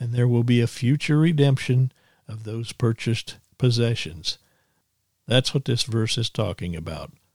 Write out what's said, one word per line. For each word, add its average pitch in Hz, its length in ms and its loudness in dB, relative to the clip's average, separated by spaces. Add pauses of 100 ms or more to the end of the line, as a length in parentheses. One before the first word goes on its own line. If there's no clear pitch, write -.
and 120 120 -6
there 123 160 2
will 120 140 4
be 120 180 4
a 117 60 2
future 147 520 0
redemption 139 760 2 (340)
of 110 160 -14
those 110 300 -10
purchased - 640 -2 (200)
possessions. 117 840 0 (880)
That's 123 260 2
what 139 100 -2
this 120 200 -2
verse 113 340 -2
is 113 100 -2
talking 87 460 -6
about. 80 380 -12 (220)